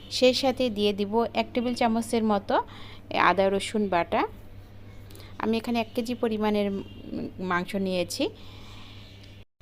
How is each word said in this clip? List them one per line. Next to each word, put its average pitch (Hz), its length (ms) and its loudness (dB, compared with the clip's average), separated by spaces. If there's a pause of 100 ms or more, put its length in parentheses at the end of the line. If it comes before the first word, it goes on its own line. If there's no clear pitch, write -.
(100)
সেই 254 240 6
সাথে 254 360 2
দিয়ে 208 220 2
দিব 202 200 -2 (280)
এক 226 100 0
টেবিল 247 260 0
চামচের 233 480 2
মতো 208 300 2 (680)
আদা 180 240 6
রসুন 196 420 2
বাটা। 180 320 2 (1160)
আমি 220 180 0
এখানে 233 240 0
এক 220 120 -4
কেজি 247 220 -2
পরিমাণের 214 540 2 (840)
মাংস 180 200 0 (160)
নিয়েছি। 185 380 0 (1400)